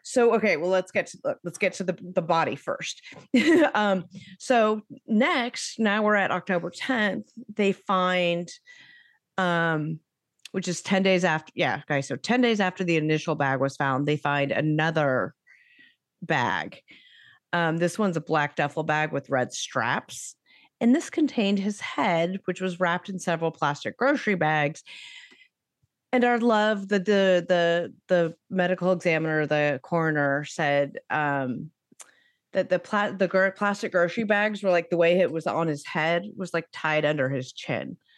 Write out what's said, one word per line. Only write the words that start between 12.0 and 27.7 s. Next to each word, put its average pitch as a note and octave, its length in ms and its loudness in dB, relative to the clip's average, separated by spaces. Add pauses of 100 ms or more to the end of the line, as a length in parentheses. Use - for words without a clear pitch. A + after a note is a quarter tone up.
so C3+ 80 -6
ten A#3+ 260 0
days A3+ 180 2
after F#3 240 -2
the E3+ 140 2
initial D#3 380 0
bag C3+ 240 0
was C3+ 160 -2
found, C#3 320 0
they D3+ 100 2
find C#3+ 340 0
another D3+ 800 0 (880)
bag. A2 600 -2 (720)
Um, E3 240 0
this E3+ 220 -2
one's F#3+ 180 0
a D#3 40 -6
black D3+ 340 -2
duffel D#3 280 -2
bag D#3 280 -2
with C#3 180 -6
red B2+ 240 0
straps, - 800 -4 (460)
and A#3+ 140 4
this E4+ 140 -2
contained G#3 500 0
his G3+ 200 -4
head, F#3 640 -2
which F#3 160 -4
was F3+ 180 -4
wrapped F3 300 -2
in F#3+ 100 -8
several E3 320 -2
plastic C#3+ 460 -4
grocery B3 380 0
bags. D#3 480 0 (1300)
And B3+ 120 2
our A#3+ 160 4
love, G#3+ 480 2
the, G3+ 120 0
the, F#3+ 500 4
the, E3+ 440 2 (140)